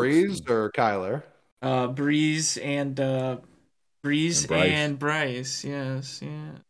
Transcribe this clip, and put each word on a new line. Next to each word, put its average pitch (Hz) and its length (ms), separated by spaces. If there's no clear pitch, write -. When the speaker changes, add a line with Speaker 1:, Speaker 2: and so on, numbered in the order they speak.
Speaker 1:
Brees 170 440
or 110 220
Kyler? 107 520
Speaker 2:
Uh, 127 280
Brees 151 760
and, 143 360
uh, 131 380
Brees 151 380
Speaker 3:
And 139 80
Bryce. 156 220
Speaker 2:
and 147 280
Bryce, 143 680
yes, 135 580
yeah. 151 280